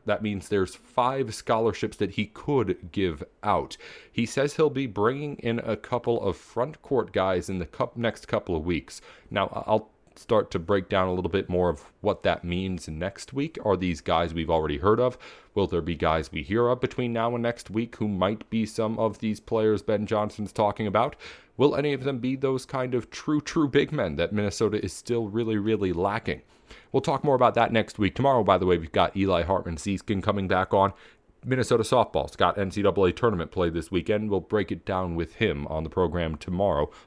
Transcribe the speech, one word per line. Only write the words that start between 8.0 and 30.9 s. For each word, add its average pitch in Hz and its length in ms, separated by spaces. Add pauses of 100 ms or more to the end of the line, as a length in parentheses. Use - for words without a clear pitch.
couple 101 260
of 78 100
weeks. - 360 (280)
Now, 98 200
I-, - 220
I'll 110 200 (260)
start - 340
to 95 80
break 92 300
down 95 180
a 92 60
little 92 180
bit 98 180
more 90 200
of - 320
what 98 240
that 90 180
means 90 460
next 80 440
week. 143 320
Are 98 120
these 87 240
guys 82 340
we've 82 160
already 78 280
heard 104 200
of? 123 180 (380)
Will 98 140
there 85 140
be 82 120
guys 80 380
we 80 100
hear 110 260
of 123 120
between 123 320
now 117 220
and 117 80
next 117 280
week 113 260
who 107 120
might 101 420
be 110 160
some 110 320
of 110 200
these 107 200
players 110 440
Ben 104 240
Johnson's 104 460
talking 104 360
about? 110 260 (420)
Will 143 200
any 147 160
of 127 100
them 135 160
be 127 160
those 135 320
kind 127 280
of 120 160
true, 151 300
true 151 280
big 143 240
men 98 240
that 85 160
Minnesota 104 520
is 95 80
still 117 360
really, 110 280
really 101 360
lacking? 95 500 (480)
We'll - 100
talk 139 220
more 139 140
about 120 180
that 117 180
next 110 260
week. 98 180
Tomorrow, 127 260
by 95 160
the 92 80
way, 90 100
we've 80 140
got 90 260
Eli 95 260
Hartman-Sieskin 92 800
coming 101 260
back 92 260
on. 98 200 (500)